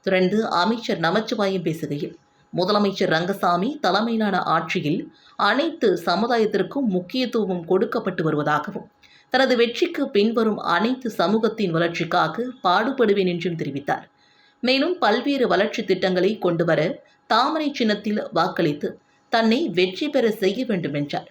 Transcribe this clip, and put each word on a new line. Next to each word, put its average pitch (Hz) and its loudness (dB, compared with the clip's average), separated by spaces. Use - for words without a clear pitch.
தொடர்ந்து 185 2
அமைச்சர் 202 0
நமச்சிவாயம் 196 0
பேசுகையில், 156 -6
முதலமைச்சர் 190 2
ரங்கசாமி 180 0
தலைமையிலான 214 0
ஆட்சியில் 170 0
அனைத்து 254 2
சமுதாயத்திற்கும் 214 0
முக்கியத்துவம் 185 -2
கொடுக்கப்பட்டு 202 0
வருவதாகவும், 151 -2
தனது 254 4
வெற்றிக்கு 254 0
பின்வரும் 220 2
அனைத்து 226 0
சமூகத்தின் 208 0
வளர்ச்சிக்காக 170 0
பாடுபடுவேன் 202 2
என்றும் 170 -4
தெரிவித்தார். 143 -6
மேலும் 269 2
பல்வேறு 247 2
வளர்ச்சி 202 0
திட்டங்களை 185 0
கொண்டுவர 165 0
தாமரை 294 2
சின்னத்தில் 214 -2
வாக்களித்து 165 0
தன்னை 226 4
வெற்றி 185 0
பெற 254 2
செய்ய 208 0
வேண்டும் 165 -2
என்றார். 185 -4